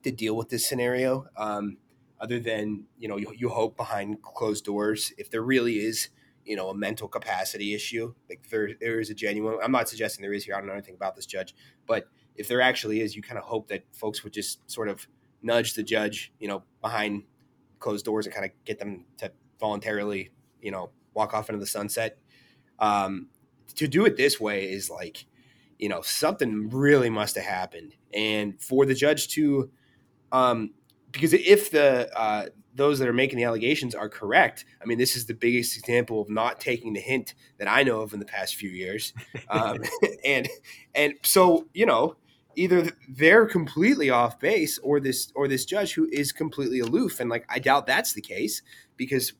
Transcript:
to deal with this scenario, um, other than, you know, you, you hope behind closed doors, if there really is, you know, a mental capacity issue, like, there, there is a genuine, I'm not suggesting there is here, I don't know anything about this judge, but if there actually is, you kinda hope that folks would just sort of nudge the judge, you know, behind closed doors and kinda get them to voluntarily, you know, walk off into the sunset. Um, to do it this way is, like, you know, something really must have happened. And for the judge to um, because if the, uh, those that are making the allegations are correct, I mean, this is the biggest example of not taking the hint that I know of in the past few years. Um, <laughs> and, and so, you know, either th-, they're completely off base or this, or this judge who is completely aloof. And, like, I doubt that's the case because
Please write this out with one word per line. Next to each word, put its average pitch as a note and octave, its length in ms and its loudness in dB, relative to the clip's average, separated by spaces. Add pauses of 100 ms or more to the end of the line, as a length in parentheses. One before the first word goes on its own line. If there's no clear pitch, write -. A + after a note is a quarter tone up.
to C3+ 100 -4
deal A2 240 -2
with A2+ 140 -6
this A#2+ 180 -2
scenario, B2+ 600 0 (100)
um, G#2 400 -4 (420)
other A#2 180 -4
than, G#2+ 460 -4 (140)
you A2+ 100 -10
know, G2+ 80 -6
you, G#2 180 -8
you A#2+ 140 -4
hope A2+ 300 -2
behind G#2+ 440 -6
closed G#2+ 440 -4
doors, G#2 500 -2
if - 140 -14
there A2+ 120 -4
really A#2+ 360 0
is, A2 320 -4 (340)
you G#2 120 -6
know, F#2+ 120 -6
a F#2+ 60 -8
mental G2+ 340 -6
capacity G#2 640 -6
issue, A2+ 400 -6 (160)
like, - 220 -18
there, G#2+ 280 -2
there A2+ 220 -4
is G#2+ 80 -6
a G#2+ 60 -10
genuine, G#2+ 500 -4
I'm B2 80 0
not A#2+ 160 2
suggesting A2 320 -6
there G2 140 -6
is G2+ 100 -6
here, G2 100 -8
I G2 40 -2
don't G2 80 -8
know G2 80 -8
anything G2+ 200 -14
about F#2+ 220 -6
this - 80 -14
judge, F#2+ 300 -10 (320)
but A2 200 -2 (300)
if G#2 120 -10
there B2 120 2
actually A#2 400 2
is, G#2 160 -4
you G#2 60 -14
kinda G#2+ 180 -12
hope A2 280 -6
that G2 240 -8
folks - 320 -8
would G#2 100 -16
just - 360 -8
sort A2 180 -6
of G2 180 -8 (340)
nudge A#2 320 0
the A2 100 -6
judge, G#2+ 560 -4
you G#2+ 100 -8
know, G2 160 -8 (180)
behind G#2+ 400 -4 (560)
closed G#2 260 -6
doors G#2+ 220 -2
and F#2 80 -12
kinda G2 160 -8 (160)
get G#2+ 120 -8
them G2+ 280 -14 (100)
to F#2+ 160 -10 (260)
voluntarily, G#2 720 -4 (280)
you G#2+ 100 -10
know, F#2 200 -10 (240)
walk G#2+ 180 -2
off G#2+ 160 -4
into G#2+ 120 -6
the G2 60 -8
sunset. G#2+ 520 -6 (600)
Um, G2 500 0 (480)
to D#3 100 -2
do D#3 180 4
it - 120 6
this C3+ 240 2
way G2+ 300 -2
is, F#2+ 200 -8
like, F2 340 -14 (540)
you G#2 100 -4
know, F2 140 -4
something A2+ 680 -2
really C3+ 380 6
must G#2+ 280 -2
have F#2+ 80 -6
happened. F#2 500 -6 (180)
And G#2+ 480 -2
for C3 240 4
the C3+ 100 2
judge D3 340 2
to C#3 420 0 (640)
um, A#2+ 400 2 (380)
because D#3 200 2
if G3+ 380 8
the, C#3 480 4
uh, G#2+ 280 0 (280)
those C#3 240 4
that C3+ 80 2
are A#2+ 60 2
making C3 260 2
the A#2 60 2
allegations A#2 500 0
are G#2+ 140 -6
correct, A#2+ 560 2 (180)
I - 20 -20
mean, A#2 140 0
this A#2+ 160 2
is A#2+ 120 -6
the A#2 80 -6
biggest A#2+ 440 0
example A#2+ 420 0
of G#2 80 -6
not A2 300 -2
taking A#2+ 340 -4
the G2+ 80 -4
hint B2 340 -4 (240)
that G2+ 100 -4
I B2+ 160 6
know A#2 160 0
of G#2 140 -8
in G#2+ 40 -6
the G2+ 80 -10
past G2 300 -6
few G2+ 120 -8
years. F#2 460 -8 (340)
Um, G#2+ 300 -2 (240)
<laughs> - 220 -4
and, C3+ 240 0 (440)
and C#3+ 300 2
so, F3 500 6
you G#3 140 4
know, C#3 300 4 (400)
either F3 260 4
th-, D#3+ 120 -2 (140)
they're D#3+ 380 8
completely E3+ 640 2
off A#2+ 300 2
base E3 380 0
or D3 200 2
this, C3+ 380 -2
or C#3+ 100 2
this C3 180 0
judge G3 280 -2
who D#3+ 180 0
is C#3 220 -2
completely C3+ 480 -4
aloof. E3 400 0
And, A#2+ 100 -2
like, A#2 180 -4
I - 120 -4
doubt C3+ 260 4
that's D#3+ 260 0
the G#2 80 -6
case G#2+ 420 -6 (340)
because B2+ 440 -2